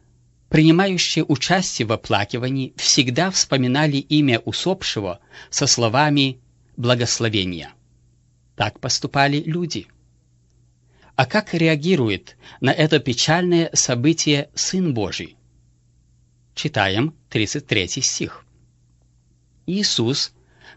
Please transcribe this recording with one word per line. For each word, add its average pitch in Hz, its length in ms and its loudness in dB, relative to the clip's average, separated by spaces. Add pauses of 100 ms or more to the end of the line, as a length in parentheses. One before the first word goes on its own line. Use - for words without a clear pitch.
(500)
принимающие 165 720 2
участие 175 640 -2
в 107 60 0
оплакивании 120 840 -4
всегда 147 540 2
вспоминали 139 640 0
имя 139 440 2
усопшего 110 800 -6 (320)
со - 160 -2
словами 135 720 2 (380)
«благословения». 110 960 -2 (840)
Так - 240 -4
поступали 139 580 -2
люди. 156 480 -8 (1300)
А 131 100 2
как - 280 -2
реагирует 156 800 0 (240)
на 127 100 2
это 156 300 4
печальное 165 720 0
событие 143 800 0
Сын 180 400 -2
Божий? 92 420 -6 (1200)
Читаем 107 600 -2 (140)
тридцать 123 380 -4
третий 104 360 -2
стих. - 420 -6 (1200)
Иисус, 156 640 -2 (440)